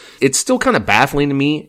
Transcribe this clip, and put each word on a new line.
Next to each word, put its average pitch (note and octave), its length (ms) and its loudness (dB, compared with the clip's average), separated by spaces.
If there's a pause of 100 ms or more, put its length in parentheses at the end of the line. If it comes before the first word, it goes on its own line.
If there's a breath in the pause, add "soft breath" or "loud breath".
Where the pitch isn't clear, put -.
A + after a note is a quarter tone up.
(200 loud breath)
it's C3+ 180 0
still B3+ 200 0
kinda A#3 200 0
baffling C3+ 520 0
to C#3 40 -4
me C#3+ 340 -2